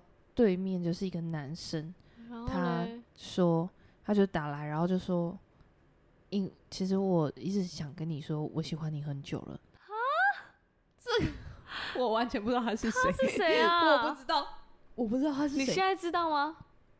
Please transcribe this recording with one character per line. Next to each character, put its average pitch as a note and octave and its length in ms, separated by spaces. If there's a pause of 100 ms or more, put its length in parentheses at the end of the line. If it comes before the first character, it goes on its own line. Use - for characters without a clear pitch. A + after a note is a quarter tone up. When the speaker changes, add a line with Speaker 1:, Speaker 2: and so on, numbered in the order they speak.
(340)
Speaker 1:
对 G3+ 220
面 F#3 260
就 E3+ 100
是 F#3 140
一 F#3 40
个 F3 100
男 D#3+ 340
生， D#3+ 400 (340)
Speaker 2:
然 A#3 120
后 A#3 60
嘞？ B3+ 60
Speaker 1:
他 A#3 360 (260)
说， E3+ 560 (340)
他 - 80
就 G3+ 140
打 D3+ 220
来， D3 180
然 D3+ 140
后 F3 80
就 F#3 100
说 F3 400 (920)
：“因， G3 200 (180)
其 - 160
实 F#3+ 140
我 F3+ 380
一 E3 160
直 G3+ 100
想 E3 320
跟 D#3+ 140
你 D3+ 120
说， D3+ 220 (100)
我 - 80
喜 E3 140
欢 D#3 180
你 D3 120
很 C#3 180
久 C#3+ 160
了。” - 220 (180)
Speaker 2:
哈？ - 160 (1040)
Speaker 1:
这 A#4 260
个， D4+ 80 (680)
我 A#3+ 120
完 A#3 160
全 A3+ 140
不 G#3+ 80
知 B3 60
道 B3 40
他 A3+ 140
是 A3+ 160
谁。 B4 140
Speaker 2:
他 C5+ 80
是 C5 160
谁 F#4+ 340
啊？ E4 400
Speaker 1:
<laughs> - 20
我 A#3 60
不 D4 80
知 - 80
道， D4+ 200 (480)
我 A#3 120
不 G#3+ 100
知 C4 80
道 D4+ 80
他 C#4+ 160
是 C4+ 60
谁。 C#4 100
Speaker 2:
你 - 0
现 B3+ 120
在 F#4+ 180
知 E4+ 160
道 E4+ 180
吗？ D4+ 280 (440)